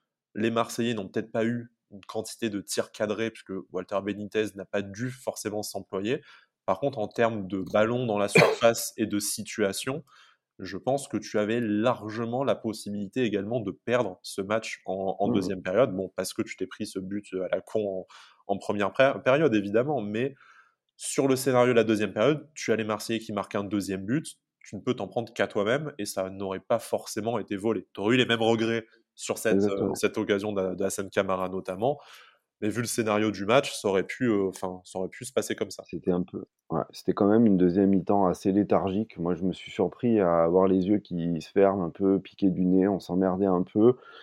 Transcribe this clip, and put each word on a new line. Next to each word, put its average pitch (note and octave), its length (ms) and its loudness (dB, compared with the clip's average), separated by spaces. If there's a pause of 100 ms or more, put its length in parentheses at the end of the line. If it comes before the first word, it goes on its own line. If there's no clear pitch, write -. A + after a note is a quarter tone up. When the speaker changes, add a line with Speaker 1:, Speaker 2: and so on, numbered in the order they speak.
(360)
Speaker 1:
les A2 160 0
Marseillais A#2 420 0
n'ont G2+ 140 -6
peut-être G#2+ 240 -6
pas A2+ 140 0
eu A#2+ 260 -4 (200)
une G2 160 -18
quantité - 420 -6
de G2+ 100 -4
tirs - 320 -6
cadrés, G#2+ 380 -2
puisque - 240 -12 (180)
Walter F#2 320 -6
Benitez G#2 420 -2 (100)
n'a G2 100 -12
pas G2+ 160 -4
dû G2+ 300 -8
forcément G#2+ 500 -6
s'employer. G#2 600 -4 (440)
Par F#2+ 140 -2
contre, C#3 180 -2
en G#2 100 -4
termes A2+ 400 0
de F#2+ 240 -4
ballon A#2 340 2
dans G#2 120 0
la G2+ 120 2
surface - 680 4
et A#2 80 0
de G#2 140 0
situation, G#2 840 -4 (560)
je F#2+ 180 -8
pense C3+ 300 -2
que A2 100 -4
tu - 200 -6
avais G#2+ 220 0
largement A2+ 840 -2
la A#2+ 120 2
possibilité G#2 680 -6
également G#2 360 -2
de G2 120 -6
perdre A2+ 520 -2
ce - 180 -8
match G#2+ 440 -4
en, F#2+ 340 -4
en G#2 100 0
Speaker 2:
Mmh. A#2+ 40 2
Speaker 1:
deuxième F#2+ 280 -2
période. G2 340 2
Bon, F#2+ 200 -6
parce F#2 180 -6
que - 80 -4
tu - 140 -10
t'es F#2+ 120 -6
pris - 180 -10
ce G2+ 140 -10
but G2 260 -8 (180)
à F2 120 -4
la F#2 60 -2
con F#2+ 440 -4 (420)
en, G2+ 60 0
en G2 40 -4
première G2+ 340 -2
pré-, C3 320 4
période, C#3 300 4
évidemment, A2 480 0
mais A2+ 340 -4 (600)
sur - 320 -2
le C3+ 80 4
scénario B2+ 380 4
de A#2 40 2
la A2+ 60 8
deuxième G#2 300 0
période, C#3+ 420 0
tu - 160 -2
as A2 40 2
les A2 100 0
Marseillais A2 340 -2
qui A2 140 -10
marquent G2+ 220 -4
un G2+ 80 -2
deuxième F#2+ 420 -4
but, C3+ 200 -2 (340)
tu - 180 -14
ne F#2 40 -12
peux B2+ 120 -2
t'en G#2+ 160 -8
prendre A#2 240 -6
qu'à G2+ 140 0
toi-même A#2+ 500 -2
et G#2 80 -8
ça F#2+ 240 -6
n'aurait F#2+ 320 -8
pas A#2 180 -2
forcément A2 580 -4
été G2+ 200 -6
volé. G2+ 360 -2
T'aurais G#2+ 220 2
eu - 20 4
les B2 80 4
mêmes A2+ 160 2
regrets A2+ 440 2 (300)
sur - 220 -6
cette, G#2+ 180 2
euh, - 20 4
Speaker 2:
Exactement. G2 380 0
Speaker 1:
cette G#2 220 -2
occasion G#2 360 0
d'Ha-, F#2 220 -2
d'Hassane F#2+ 340 -4
Camara F#2+ 400 0
notamment, F#2+ 500 -4 (640)
mais G#2 80 -2
vu G2+ 100 -4
le A#2+ 80 -2
scénario G#2+ 420 0
du G2 160 -4
match, C3 280 2
ça - 160 -2
aurait F#2+ 160 2
pu, - 240 -2
euh, G2+ 180 2
enfin, F#2 380 -8
ça - 140 -10
aurait F#2 100 -6
pu - 160 -16
se - 80 -12
passer G#2+ 200 -2
comme G2+ 160 -4
ça. - 160 -14
Speaker 2:
C'était F2 260 -2
un F2+ 120 2
peu, F#2+ 220 -10 (240)
ouais, D#2+ 120 -2 (100)
c'était - 220 -4
quand G2+ 140 2
même A2 180 6
une G2+ 120 6
deuxième F#2 320 6
mi-temps G2 360 4
assez F2+ 280 2
léthargique. G2 640 0
Moi, F2 180 0
je E2 80 -6
me F#2+ 80 2
suis - 180 -8
surpris G#2+ 520 2
à E2+ 240 4
avoir F#2 220 6
les F#2+ 200 4
yeux G2+ 120 4
qui E2+ 420 -4
se - 100 -16
ferment G2 320 4
un E2 60 -2
peu, G2 320 2
piquer - 280 0
du F2+ 160 0
nez, F#2 220 6
on F#2+ 140 0
s'emmerdait F#2 440 0
un F#2 180 4
peu. A2+ 340 4 (260)